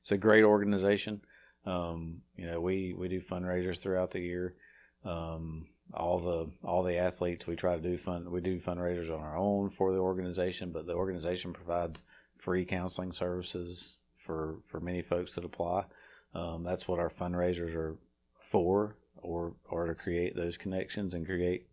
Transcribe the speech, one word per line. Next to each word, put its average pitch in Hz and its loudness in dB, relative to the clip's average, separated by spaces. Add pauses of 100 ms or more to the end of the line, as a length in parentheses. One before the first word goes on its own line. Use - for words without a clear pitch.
it's - -2
a 101 4
great 110 10
organization. 101 6 (460)
Um, 85 -4 (140)
you 90 -10
know, 85 -4
we, 92 0
we 90 -4
do 90 -2
fundraisers 90 -2
throughout 92 2
the 95 -6
year. 90 -4 (500)
Um, 82 -6 (260)
all 87 0
the, 85 -2 (160)
all 90 2
the 90 2
athletes, 90 0
we 85 -4
try 90 2
to 80 -4
do 90 -2
fun-, 87 -6
we 87 0
do 92 0
fundraisers 87 -2
on 78 -6
our 76 -6
own 98 2
for 95 2
the 95 4
organization, 92 0
but 80 -6
the 87 -2
organization 90 -2
provides 87 -2 (360)
free 92 0
counseling 92 -4
services 90 -4 (320)
for, 80 -4 (100)
for - -8
many 87 -2
folks 87 0
that 90 -6
apply. 87 0 (500)
Um, 85 -4
that's 87 -2
what 87 0
our 85 2
fundraisers 87 0
are 80 -2 (540)
for, 101 4 (220)
or, 85 -6 (180)
or 85 -2
to 82 -2
create 87 -2
those 85 -4
connections 92 -4
and 85 -4
create 90 0